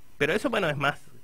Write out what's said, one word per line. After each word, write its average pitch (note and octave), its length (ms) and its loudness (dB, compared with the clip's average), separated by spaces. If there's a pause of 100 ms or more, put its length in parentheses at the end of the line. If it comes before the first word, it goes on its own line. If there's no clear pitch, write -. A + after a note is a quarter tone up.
(160)
pero C#3+ 160 2
eso, A#3 160 0
bueno, G#3 220 2
es C#3+ 80 0
más, C#3 200 2 (240)